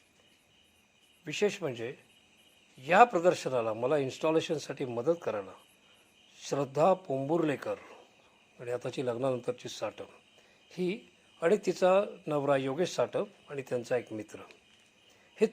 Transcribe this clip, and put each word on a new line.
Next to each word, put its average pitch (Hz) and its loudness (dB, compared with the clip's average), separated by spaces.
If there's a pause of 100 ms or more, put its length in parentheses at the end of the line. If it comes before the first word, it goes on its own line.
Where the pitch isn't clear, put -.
(1300)
विशेष 196 -2
म्हणजे 123 -6 (840)
या 160 6
प्रदर्शनाला 151 2
मला 123 2
इन्स्टॉलेशनसाठी 147 -2
मदत 123 0
करायला 101 -6 (880)
श्रद्धा 143 0
पोंबुर्लेकर 139 -2 (840)
आणि 123 -10
आताची 123 -6
लग्नानंतरची 123 -4
साटम - -8 (680)
ही 180 -4 (440)
आणि 175 4 (100)
तिचा 185 4 (340)
नवरा 143 2
योगेश 135 -2
साटम 127 0 (260)
आणि 143 -8
त्यांचा 123 -2
एक 117 -4
मित्र, 107 -10 (1000)
हे 220 6